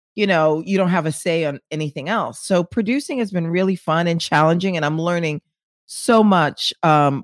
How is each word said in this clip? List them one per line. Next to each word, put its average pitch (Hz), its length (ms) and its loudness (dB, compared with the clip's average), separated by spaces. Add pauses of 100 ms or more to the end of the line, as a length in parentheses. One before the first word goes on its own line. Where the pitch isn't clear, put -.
(140)
you 202 120 0
know, 160 380 2
you 190 140 0
don't 185 100 2
have 175 180 0
a 156 60 -2
say 165 320 -2
on 139 160 -4 (100)
anything 151 380 -6
else. 170 320 -4
So 180 240 0
producing 247 540 -4
has 214 120 -4
been 175 160 -2
really 185 300 0
fun 165 300 -2
and 170 140 -2
challenging, 170 560 2
and 156 100 -4
I'm 156 140 -2
learning 170 420 -4 (440)
so 226 380 2
much, 170 480 2 (100)
um, 147 420 4